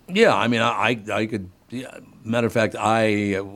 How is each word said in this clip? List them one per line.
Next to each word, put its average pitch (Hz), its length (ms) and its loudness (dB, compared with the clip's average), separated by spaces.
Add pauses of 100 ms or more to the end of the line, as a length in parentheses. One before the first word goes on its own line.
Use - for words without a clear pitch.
Yeah, 190 260 4
I 104 140 0
mean, 117 140 0
I, 117 80 2
I, 107 440 -2
I 107 120 0
could. 104 240 -8 (200)
Yeah, 123 280 -14 (260)
matter 117 240 0
of - 60 -2
fact, 110 260 0
I 104 600 2 (140)